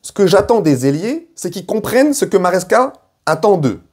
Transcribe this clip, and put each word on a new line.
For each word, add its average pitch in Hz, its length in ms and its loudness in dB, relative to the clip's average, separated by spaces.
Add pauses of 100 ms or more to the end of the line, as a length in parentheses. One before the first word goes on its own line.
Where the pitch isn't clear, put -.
ce - 100 -16
que 202 140 2
j'attends 202 340 2
des 143 260 0
ailiers, 202 480 -4
c'est - 160 -10
qu'ils 180 160 -12
comprennent 262 480 0
ce - 100 -2
que 190 120 -2
Maresca 185 560 0 (340)
attend 160 300 2
d'eux. 131 240 -2 (120)